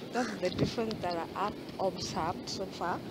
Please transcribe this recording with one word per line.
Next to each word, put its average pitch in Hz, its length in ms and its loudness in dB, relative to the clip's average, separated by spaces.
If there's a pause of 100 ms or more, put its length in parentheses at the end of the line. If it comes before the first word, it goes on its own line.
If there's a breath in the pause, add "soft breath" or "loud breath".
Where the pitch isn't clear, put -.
(120)
that's 233 260 2
the 180 120 2
difference 226 520 2
that 175 140 0
I 170 280 0
have 208 100 0 (240)
observed 180 680 0
so 196 180 -2
far 180 320 0 (120)